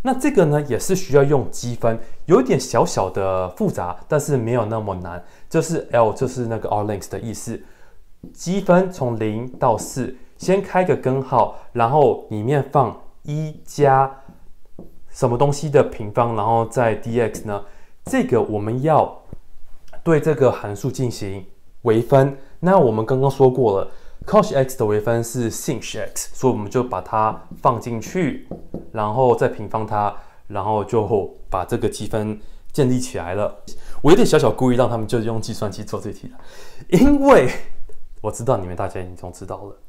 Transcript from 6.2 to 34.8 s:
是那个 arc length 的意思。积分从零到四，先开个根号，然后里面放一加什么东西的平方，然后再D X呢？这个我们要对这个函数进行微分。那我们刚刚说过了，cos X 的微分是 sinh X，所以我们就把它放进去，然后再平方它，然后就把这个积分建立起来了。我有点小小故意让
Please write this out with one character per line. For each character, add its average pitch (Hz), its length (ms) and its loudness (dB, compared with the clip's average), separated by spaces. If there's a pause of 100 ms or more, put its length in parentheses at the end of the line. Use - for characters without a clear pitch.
是 123 180 -6
那 110 120 -4
个 98 100 -6
arc 104 160 -2
length 104 240 -6
的 98 100 -8
意 110 140 -10
思。 110 260 -10 (760)
积 190 260 -4
分 185 320 4
从 120 260 -4
零 110 340 -4
到 127 260 0
四， - 360 -6 (220)
先 190 260 0
开 185 220 0
个 147 100 2
根 135 280 -2
号， 117 340 0 (160)
然 117 180 2
后 143 380 4
里 107 140 -6
面 135 280 0
放 120 240 2 (280)
一 156 420 -6
加 135 580 2 (840)
什 - 200 -2
么 120 100 0
东 143 120 4
西 147 200 -4
的 - 120 8
平 104 300 -4
方， 117 240 0
然 104 80 0
后 113 220 2
再 117 280 2
D 117 240 -4
X 107 280 -2
呢？ 101 180 -6 (400)
这 262 200 0
个 117 180 2
我 107 160 -2
们 113 240 -2
要 143 400 2 (800)
对 156 180 4
这 151 140 0
个 127 180 4
函 104 240 -8
数 131 140 -4
进 123 200 -2
行 98 360 -8 (360)
微 113 200 4
分。 139 340 4 (240)
那 190 180 4
我 131 120 6
们 110 160 0
刚 131 160 2
刚 139 80 4
说 131 200 6
过 110 300 2
了， 90 100 -4 (360)
cos 196 280 4
X 131 240 0
的 110 80 0
微 104 140 2
分 117 220 0
是 117 280 -4
sinh - 300 -6
X， - 520 -8
所 - 160 2
以 117 40 4
我 104 60 -2
们 101 120 -6
就 123 120 0
把 127 180 -4
它 107 420 -2 (180)
放 123 200 2
进 113 200 -6
去， - 480 -4 (440)
然 107 220 -2
后 127 220 6
再 127 120 2
平 104 200 -6
方 107 180 -4
它， 104 280 -2 (320)
然 101 180 -6
后 107 200 -2
就 104 500 0 (160)
把 90 140 -2
这 120 120 -4
个 107 120 -2
积 104 180 -6
分 107 340 -4 (320)
建 135 180 2
立 127 80 2
起 - 200 -4
来 87 160 -6
了。 101 280 -4 (400)
我 - 80 8
有 196 60 10
点 214 100 6
小 156 120 6
小 131 120 4
故 127 220 2
意 120 40 4
让 123 120 4